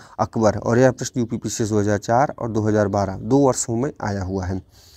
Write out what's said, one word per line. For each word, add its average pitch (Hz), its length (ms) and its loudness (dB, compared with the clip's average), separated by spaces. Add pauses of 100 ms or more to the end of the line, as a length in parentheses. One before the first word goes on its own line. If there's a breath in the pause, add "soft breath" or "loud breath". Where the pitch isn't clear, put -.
(180 loud breath)
अकबर। 110 380 2
और 117 220 0
यह 131 120 6
प्रश्न 127 300 -6
यूपी 113 160 -4
पीसीएस 104 340 -4
दो 107 100 2
हज़ार 101 180 2
चार 127 400 0
और 117 120 -6
दो 107 100 -2
हज़ार 104 280 2
बारह 98 280 -2
दो 110 220 0
वर्षों 123 380 2
में 135 240 -4
आया 101 220 -4
हुआ 92 240 -4
है। 95 160 -6 (340 loud breath)